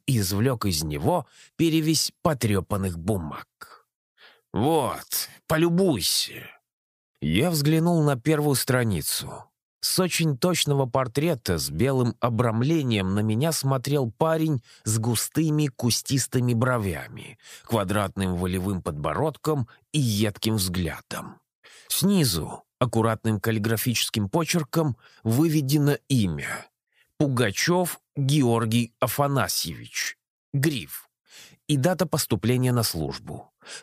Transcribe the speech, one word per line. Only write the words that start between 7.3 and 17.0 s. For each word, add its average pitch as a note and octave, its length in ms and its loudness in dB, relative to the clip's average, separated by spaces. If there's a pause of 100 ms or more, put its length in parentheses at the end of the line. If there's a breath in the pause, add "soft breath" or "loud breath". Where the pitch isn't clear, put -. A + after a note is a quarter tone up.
взглянул D#3+ 540 2
на D3 120 2
первую D3 400 0
страницу. - 920 -2 (320)
С - 200 -2
очень E3 380 0
точного C#3+ 480 2
портрета C3 720 0
с C#2 120 -4
белым A#2+ 500 0
обрамлением A#2 960 2
на G#2 40 2
меня A2 320 2
смотрел C3+ 600 0
парень D#3+ 520 0 (200 loud breath)
с A2 140 0
густыми D3+ 720 0
кустистыми B2 840 0
бровями, A2+ 840 -2 (260 loud breath)